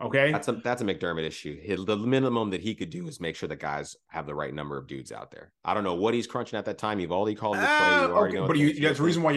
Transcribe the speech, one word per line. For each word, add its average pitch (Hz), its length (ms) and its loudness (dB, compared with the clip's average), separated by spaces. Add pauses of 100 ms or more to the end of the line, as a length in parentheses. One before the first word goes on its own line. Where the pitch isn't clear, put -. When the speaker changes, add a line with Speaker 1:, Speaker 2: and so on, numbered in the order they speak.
Speaker 1:
Okay. 139 300 4
Speaker 2:
That's - 160 -2
a, 123 60 2
that's 120 280 -2
a 117 40 0
McDermott 85 420 -2
issue. 76 340 -10
He, 92 140 -4
the 95 220 0
minimum 120 540 2
that 90 100 -4
he 110 120 -4
could 90 160 -8
do 85 200 -10
is 71 100 -14
make 82 160 -4
sure 87 140 -8
the 78 80 -8
guys 73 400 -6 (100)
have 80 180 -8
the 73 80 -8
right 71 200 -6
number 73 240 -6
of 67 100 -10
dudes 65 240 -12
out 53 180 -14
there. - 220 -20 (140)
I 87 80 0
don't 104 100 0
know 90 120 0
what 104 180 2
he's 120 120 0
crunching 117 320 -6
at 101 80 -4
that 104 120 -6
time. 107 240 -2
You've 85 100 -4
already 104 240 0
called 104 220 -2
the - 20 0
play. 226 100 2
Speaker 1:
Ah, 302 380 6
Speaker 2:
You - 60 -2
already 202 180 4
Speaker 1:
okay, 196 80 -2
Speaker 2:
know - 80 2
Speaker 1:
but 165 80 4
Speaker 2:
what - 40 4
Speaker 1:
you, 147 140 8
Speaker 2:
the 147 60 -6
Speaker 1:
that's 147 180 4
the 143 60 2
Speaker 2:
is. 165 40 4
Speaker 1:
reason 170 160 4
why 156 80 4
you 147 60 2